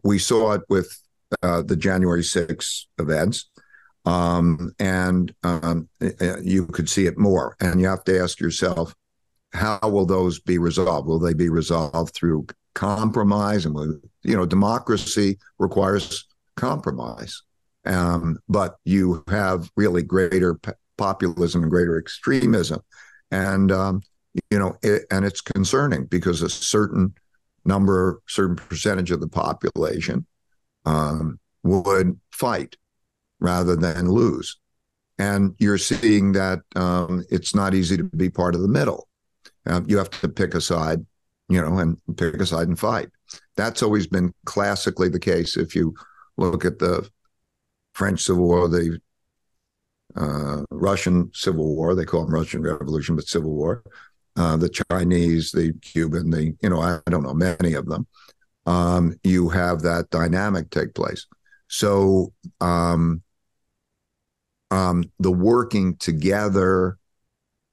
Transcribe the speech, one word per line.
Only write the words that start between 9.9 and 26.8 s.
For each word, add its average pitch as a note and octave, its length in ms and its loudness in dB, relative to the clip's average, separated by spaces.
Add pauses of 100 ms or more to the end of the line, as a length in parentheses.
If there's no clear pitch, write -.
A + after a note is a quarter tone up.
those F2+ 340 0
be F2 200 0
resolved? E2+ 480 0
Will D#2+ 120 0
they E2+ 140 0
be E2+ 160 0
resolved E2 640 -2
through D#2+ 320 -2 (300)
compromise? G#2 880 0
And D#2 80 -2
will, D2+ 260 -6 (220)
you - 160 0
know, F#2 80 2
democracy G2+ 920 0 (180)
requires G2 680 0 (300)
compromise. - 880 -6 (420)
Um, E2+ 540 0 (100)
but F#2+ 380 0
you F2+ 420 2
have F#2 480 -2
really F2 280 2
greater F2+ 520 2
p-, - 160 -12 (260)
populism F2 680 0
and D#2+ 80 0
greater E2+ 260 2
extremism. A2+ 840 0 (500)
And, G2 400 2
um, F#2+ 300 0 (500)
you G#2 80 2
know, F#2+ 240 -2
it, G#2+ 260 2
and G2 160 0
it's G2 160 -4
concerning G2 640 0
because E2+ 380 0
a D#2+ 60 -2
certain G2 640 0 (500)